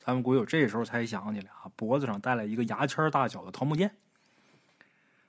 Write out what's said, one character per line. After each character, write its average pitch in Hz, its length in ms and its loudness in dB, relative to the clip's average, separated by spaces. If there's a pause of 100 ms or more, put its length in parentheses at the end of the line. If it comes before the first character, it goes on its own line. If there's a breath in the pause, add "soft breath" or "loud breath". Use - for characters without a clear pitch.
咱 127 100 0
们 127 100 0
国 127 100 2
友 131 100 4
这 147 240 2
时 98 80 -2
候 117 80 0
才 117 220 -2
想 104 260 -6
起 104 100 -4
来 95 100 -16
啊， - 240 -18
脖 117 240 2
子 139 80 -2
上 101 120 -4
戴 127 140 0
了 113 140 -2
一 107 80 -4
个 120 80 2
牙 117 240 0
签 156 160 0
儿 156 80 2
大 139 160 4
小 - 180 -8
的 92 60 -14
桃 - 120 -4
木 147 120 2
剑， 196 200 0 (1300 soft breath)